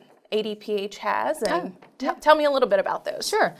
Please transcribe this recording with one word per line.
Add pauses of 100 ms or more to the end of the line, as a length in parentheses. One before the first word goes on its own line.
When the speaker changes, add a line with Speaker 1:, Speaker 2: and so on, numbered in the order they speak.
(320)
Speaker 1:
A
D
P
H
has
and
Speaker 2:
Oh, (100)
Speaker 1:
t-,
Speaker 2:
yeah.
Speaker 1:
tell
me
a
little
bit
about
those?
Speaker 2:
Sure.